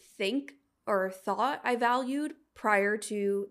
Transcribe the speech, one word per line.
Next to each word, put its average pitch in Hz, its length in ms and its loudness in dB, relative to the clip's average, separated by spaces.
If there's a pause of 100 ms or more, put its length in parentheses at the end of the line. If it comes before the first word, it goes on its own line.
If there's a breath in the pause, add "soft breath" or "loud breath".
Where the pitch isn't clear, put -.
(180)
think 240 360 -2 (340)
or 190 240 0
thought 214 520 -2
I 247 120 2
valued 254 580 0 (220)
prior 208 420 2
to 202 540 -2